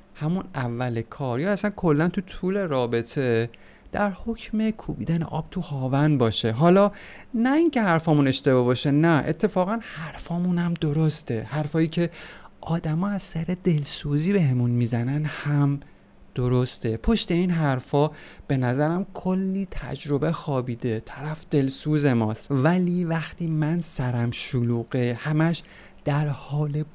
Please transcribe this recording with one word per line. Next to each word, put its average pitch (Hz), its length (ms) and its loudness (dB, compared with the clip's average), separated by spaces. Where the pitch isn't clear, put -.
همون 170 300 -2
اول 120 480 -4
کار 127 380 -4
یا 196 120 0
اصلاً 202 180 -2
کلاً 165 380 2
تو 190 120 -2
طول 185 360 -4
رابطه 120 920 0
در 202 180 0
حکم 220 600 -4
کوبیدن 165 520 -4
آب 156 280 -6
تو 185 100 -6
هاون 139 580 2
باشه. 113 340 2
حالا 180 380 6
نه 240 180 2
اینکه 294 300 2
حرفامون 160 460 4
اشتباه 131 360 4
باشه، 123 260 2
نه، 151 360 4
اتفاقاً 185 560 0
حرفامون 175 760 -4
هم 170 160 0
درسته. 151 680 0
حرفایی 151 460 0
که 170 220 -2
آدما 165 480 -2
از 202 140 -4
سر 165 420 -4
دلسوزی 151 680 0
بهمون 127 380 4
می‌زنن 120 540 0
هم 143 560 0
درسته. 123 640 0
پشت - 360 2
این 180 180 2
حرفا 147 600 0
به 139 80 0
نظرم 147 580 0
کلی 190 560 -2
تجربه 143 640 -2
خوابیده، 123 720 -2
طرف 151 460 -10
دلسوز 147 560 2
ماست. 113 440 2
ولی 175 540 2
وقتی 165 420 -4
من 156 340 0
سرم 120 500 -2
شلوغه، 120 880 -2
همش 156 420 0
در 147 240 0
حال 147 560 -4